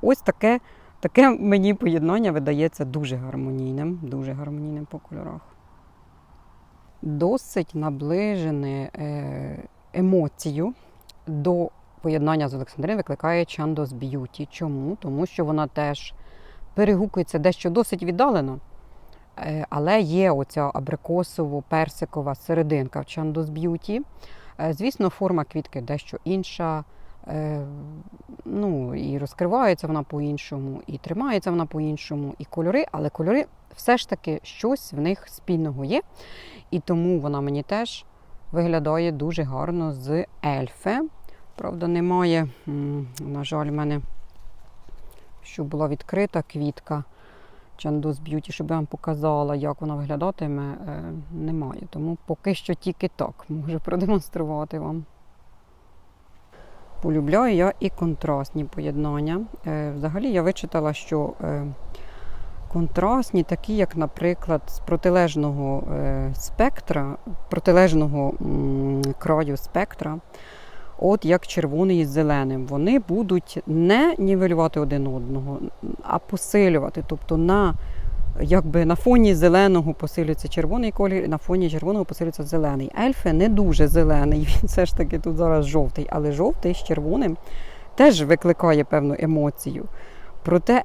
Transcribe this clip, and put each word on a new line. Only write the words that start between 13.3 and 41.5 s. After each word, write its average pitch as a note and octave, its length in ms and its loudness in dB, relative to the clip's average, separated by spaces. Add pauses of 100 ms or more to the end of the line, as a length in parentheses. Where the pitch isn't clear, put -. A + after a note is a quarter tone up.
Chandos D3+ 420 -4
Beauty. C3 640 -8
Чому? D3+ 460 -6
Тому D3 300 -4
що - 180 -4
вона D3+ 220 0
теж D3 480 -6 (600)
перегукується G3 640 2
дещо F3 320 0
досить G#3+ 320 0
віддалено, F3 560 0 (800)
е, D3+ 320 -6
але E3+ 300 2
є F3+ 300 2
оця C#3+ 380 -2
абрикосово-персикова D3 1700 -4
серединка D3 640 -2
в C#3+ 40 -6
Chandos D#3 400 -4
Beauty. E3+ 580 -4 (580)
Е, D#3+ 120 -2
звісно, F#3+ 380 -2
форма F3+ 340 -2
квітки - 360 -8
дещо C#3+ 440 -8
інша, E3 600 -4 (440)
е, D3+ 380 -4 (800)
ну, D#3+ 500 -2
і C#3+ 240 -4
розкривається F3+ 680 0
вона D#3 160 -2
по-іншому, C#3+ 840 -6
і C#3 120 -10
тримається G#3 520 -2
вона E3+ 160 0
по-іншому, D3+ 720 -6
і D3 60 -10
кольори, F#3 480 -2
але D3+ 180 -4
кольори G#3 360 0 (300)
все A#3+ 200 2
ж - 120 -4
таки D#3+ 340 -6
щось - 500 -6
в C#3+ 80 -6
них F3+ 280 -2
спільного D#3 560 -4
є, G#3+ 160 0 (680)
і F3+ 100 -2
тому E3+ 400 0
вона C#3+ 200 -4
мені C#3+ 220 -2
теж A3+ 420 -6 (480)
виглядає E3 600 0
дуже D#3+ 300 -2
гарно D#3 500 -4
з C#3 340 -4 (180)
Ельфи. D3 560 -4 (600)